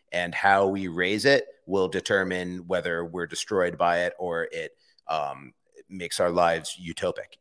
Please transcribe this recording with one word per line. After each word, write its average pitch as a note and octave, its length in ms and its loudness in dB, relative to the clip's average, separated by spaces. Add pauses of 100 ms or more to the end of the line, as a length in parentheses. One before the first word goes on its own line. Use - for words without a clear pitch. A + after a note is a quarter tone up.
(120)
And F2 240 -2
how G2 320 6
we G2 220 -2
raise F2+ 340 0
it C#3 220 6 (220)
will F#2 200 2
determine F#2 800 -2
whether F2 380 -2
we're E2+ 220 -6
destroyed F2 500 -2
by F2 220 4
it F2 200 -2
or E2 320 -4
it, D#2+ 200 -8 (360)
um, C#2 460 -6 (400)
makes F2+ 280 -4
our F2+ 100 2
lives E2+ 500 2
utopic. - 600 -6